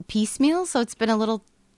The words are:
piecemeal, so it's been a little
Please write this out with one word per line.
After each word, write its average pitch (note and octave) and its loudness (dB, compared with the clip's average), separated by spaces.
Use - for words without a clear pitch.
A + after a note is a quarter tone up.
piecemeal, D4 0
so C4 0
it's A#3 -4
been A3+ -2
a A3 2
little A3 -2